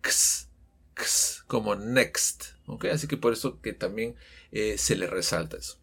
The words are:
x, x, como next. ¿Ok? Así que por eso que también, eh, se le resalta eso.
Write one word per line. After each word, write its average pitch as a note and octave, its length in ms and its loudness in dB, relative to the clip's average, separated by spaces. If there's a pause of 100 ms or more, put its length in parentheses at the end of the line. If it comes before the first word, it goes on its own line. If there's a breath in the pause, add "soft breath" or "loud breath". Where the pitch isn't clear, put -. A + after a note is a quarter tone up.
x, - 480 2 (480)
x, - 500 0
como G#2+ 280 0
next. A#2 680 2 (220)
¿Ok? - 200 -6
Así D3+ 220 0
que C#3+ 80 -2
por A#2+ 160 2
eso A#2+ 280 -4
que A2 120 -6
también, A2 440 -4 (360 loud breath)
eh, G#2+ 260 0
se - 180 4
le F#2 100 0
resalta E2+ 500 -2
eso. - 260 -12